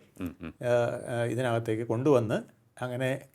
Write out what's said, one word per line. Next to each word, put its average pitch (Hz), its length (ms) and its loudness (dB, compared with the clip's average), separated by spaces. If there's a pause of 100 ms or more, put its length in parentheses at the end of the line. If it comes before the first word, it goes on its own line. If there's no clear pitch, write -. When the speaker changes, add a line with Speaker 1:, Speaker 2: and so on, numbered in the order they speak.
(220)
Speaker 1:
ഉം, 85 220 -6
ഉം. 78 200 -10
Speaker 2:
ഏ, 123 40 -2
ഏ, 120 680 0
ഇതിനകത്തേക്ക് 117 500 0
കൊണ്ടുവന്ന് 123 600 2 (420)
അങ്ങനെ 127 360 -2 (140)